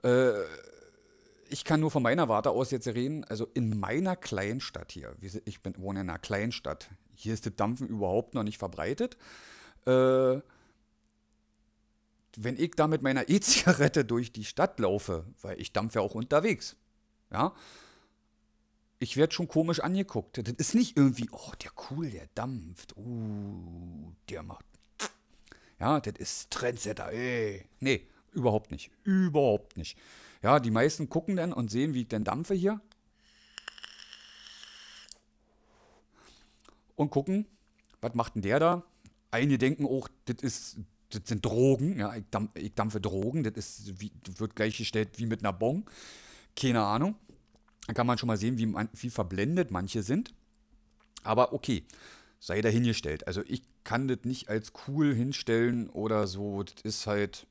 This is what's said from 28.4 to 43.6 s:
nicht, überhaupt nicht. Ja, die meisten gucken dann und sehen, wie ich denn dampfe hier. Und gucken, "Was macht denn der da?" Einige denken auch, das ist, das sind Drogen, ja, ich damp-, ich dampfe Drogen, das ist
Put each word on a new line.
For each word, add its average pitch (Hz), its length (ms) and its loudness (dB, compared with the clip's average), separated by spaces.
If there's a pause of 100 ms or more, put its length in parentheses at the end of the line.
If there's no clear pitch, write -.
nicht, - 200 -12 (120)
überhaupt 151 720 2
nicht. 80 200 -10 (440)
Ja, 131 180 6
die 117 120 0
meisten 135 380 2
gucken 170 260 -2
dann 151 180 -2
und 117 160 -2
sehen, 135 240 0
wie 127 80 -2
ich 110 60 -6
denn 107 160 -2
dampfe 160 300 -2
hier. 196 280 2 (4000)
Und 147 160 0
gucken, 190 340 0 (560)
"Was 117 140 -4
macht 117 200 -2
denn 110 60 -2
der 104 180 4
da?" 170 240 4 (460)
Einige 131 280 4
denken 135 280 2
auch, 127 220 0 (180)
das 120 160 -2
ist, - 360 -4 (320)
das 107 160 -8
sind 110 200 -2
Drogen, 131 540 4
ja, 104 160 -2
ich 107 160 -8
damp-, 107 260 -2
ich 101 160 -8
dampfe 107 260 -2
Drogen, 104 440 -2
das 110 120 -2
ist 101 460 -8